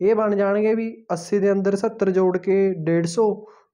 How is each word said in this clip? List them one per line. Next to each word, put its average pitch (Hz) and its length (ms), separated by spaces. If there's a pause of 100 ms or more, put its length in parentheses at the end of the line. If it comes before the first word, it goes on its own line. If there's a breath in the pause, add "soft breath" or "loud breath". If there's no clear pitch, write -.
ਇਹ 202 140
ਬਣ 214 200
ਜਾਣਗੇ 202 400
ਵੀ 226 380
ਅੱਸੀ 175 260
ਦੇ 196 140
ਅੰਦਰ 196 240
ਸੱਤਰ 196 340
ਜੋੜ 185 280
ਕੇ 190 360
ਡੇਢ 165 320
ਸੌ, 208 400 (280 loud breath)